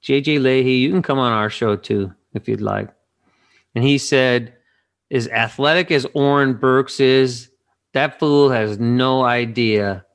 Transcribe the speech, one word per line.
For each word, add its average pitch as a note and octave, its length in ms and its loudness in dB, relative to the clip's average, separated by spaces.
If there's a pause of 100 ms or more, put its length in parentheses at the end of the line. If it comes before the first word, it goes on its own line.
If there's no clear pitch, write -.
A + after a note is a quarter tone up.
J C#3 200 0
J D3 180 0
Leahy, C3 360 2
you B2+ 160 2
can F#3 120 0
come C#3 160 -2
on B2 140 0
our G#2+ 180 0
show G#2+ 240 -2
too, G2 380 -4 (200)
if - 160 -10
you'd A2 120 -4
like. G#2 300 -6 (840)
And A#2 100 -2
he C#3 140 2
said, B2+ 560 0 (560)
"As B2 180 -2
athletic C#3 640 -2
as C#3 240 0
Oren C#3+ 400 2
Burks C3 460 0
is, C3 500 2 (420)
that C#3 260 -2
fool C#3+ 320 4
has G#2+ 280 -2
no B2+ 460 0
idea A2+ 800 -2 (100)